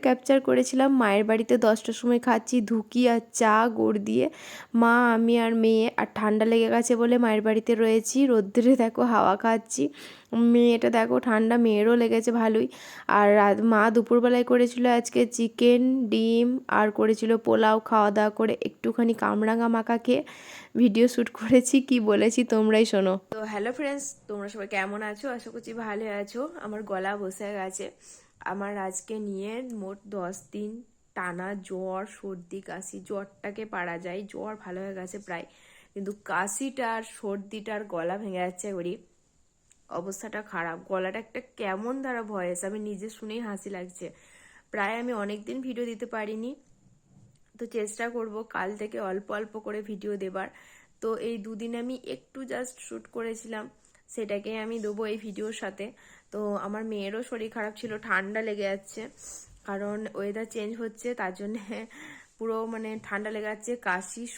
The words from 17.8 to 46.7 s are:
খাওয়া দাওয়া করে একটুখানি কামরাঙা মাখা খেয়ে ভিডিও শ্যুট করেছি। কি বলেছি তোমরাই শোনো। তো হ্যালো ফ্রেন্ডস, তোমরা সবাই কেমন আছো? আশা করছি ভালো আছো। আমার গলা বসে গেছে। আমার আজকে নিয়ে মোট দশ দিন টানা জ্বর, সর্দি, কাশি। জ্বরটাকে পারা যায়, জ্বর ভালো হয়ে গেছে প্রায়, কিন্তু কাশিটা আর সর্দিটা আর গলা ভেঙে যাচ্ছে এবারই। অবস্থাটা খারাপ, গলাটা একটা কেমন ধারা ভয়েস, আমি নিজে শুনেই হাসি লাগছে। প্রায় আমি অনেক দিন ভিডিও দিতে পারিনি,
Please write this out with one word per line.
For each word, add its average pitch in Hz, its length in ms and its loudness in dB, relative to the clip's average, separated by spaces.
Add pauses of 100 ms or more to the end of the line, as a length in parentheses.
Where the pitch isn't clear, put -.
খাওয়া 214 280 6
দাওয়া 214 220 4
করে 220 140 2 (140)
একটুখানি 233 460 0 (100)
কামরাঙা 220 520 2
মাখা 233 300 0
খেয়ে 254 160 2 (600)
ভিডিও 233 320 6
শ্যুট 233 160 0 (100)
করেছি। 247 320 4 (180)
কি 247 80 4 (140)
বলেছি 214 300 4 (120)
তোমরাই 220 380 6
শোনো। 190 220 2 (220)
তো 220 40 -8 (140)
হ্যালো 208 240 -4
ফ্রেন্ডস, 285 280 -6 (240)
তোমরা 202 240 -8
সবাই 202 220 -10
কেমন 202 240 -4 (120)
আছো? 208 140 -10 (100)
আশা 226 180 -14
করছি 226 180 -14 (140)
ভালো 214 200 -6 (160)
আছো। 220 200 -8 (240)
আমার 214 160 -10 (100)
গলা 190 220 -4 (100)
বসে 196 240 -8 (120)
গেছে। 190 260 -8 (680)
আমার 202 220 -6 (140)
আজকে 190 280 -10 (120)
নিয়ে 196 260 -8 (280)
মোট 196 180 -12 (180)
দশ 185 180 -6 (180)
দিন 208 180 -8 (440)
টানা 185 340 -6 (180)
জ্বর, 185 340 -6 (160)
সর্দি, 190 420 -12 (100)
কাশি। 190 280 -14 (120)
জ্বরটাকে 202 540 -10 (120)
পারা 175 200 -6 (100)
যায়, 185 160 -8 (100)
জ্বর 202 200 -10 (120)
ভালো 185 200 -10
হয়ে 196 160 -10
গেছে 185 260 -12
প্রায়, 175 200 -10 (480)
কিন্তু 202 180 -8 (180)
কাশিটা 226 580 -4 (100)
আর 226 60 -8 (160)
সর্দিটা 202 580 -10
আর 208 60 -8 (100)
গলা 175 280 -4
ভেঙে 185 240 -6
যাচ্ছে 180 280 -8
এবারই। 175 220 -6 (1040)
অবস্থাটা 202 420 -12 (100)
খারাপ, 170 260 -8 (140)
গলাটা 190 340 -4
একটা - 160 -12 (180)
কেমন 214 340 -6 (120)
ধারা 240 180 -6 (100)
ভয়েস, 180 340 -4
আমি 214 120 -8 (100)
নিজে 202 180 -10 (100)
শুনেই 220 300 -10
হাসি 202 300 -10
লাগছে। 180 280 -14 (680)
প্রায় 208 300 -4
আমি 247 120 -4 (100)
অনেক 208 240 -6
দিন 240 100 -8 (100)
ভিডিও 240 240 -6
দিতে 226 240 -10
পারিনি, 220 360 -8 (1080)